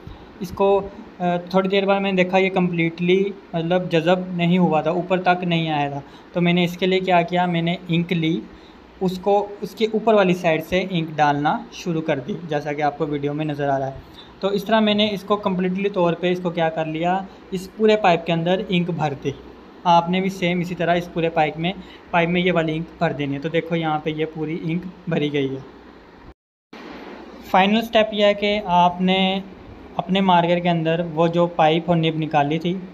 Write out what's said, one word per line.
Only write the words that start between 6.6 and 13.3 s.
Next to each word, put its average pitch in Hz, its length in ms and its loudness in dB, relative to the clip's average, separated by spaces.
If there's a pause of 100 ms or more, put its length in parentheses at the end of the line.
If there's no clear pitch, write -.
इसके 175 240 -2
लिए 185 120 2
क्या 185 240 4
किया, 175 240 0
मैंने 170 300 -2 (140)
इंक 170 220 0
ली, 170 280 -2 (600)
उसको 185 360 0 (260)
उसके 214 320 -2
ऊपर 220 180 2
वाली 190 220 4
side 160 280 0
से 180 180 -2
इंक 170 360 -4
डालना 147 360 2 (220)
शुरू 160 260 -4
कर 151 180 -2
दी, 156 180 -8 (120)
जैसा 147 240 -4
कि 147 80 -4
आपको 147 240 0
video 147 280 -4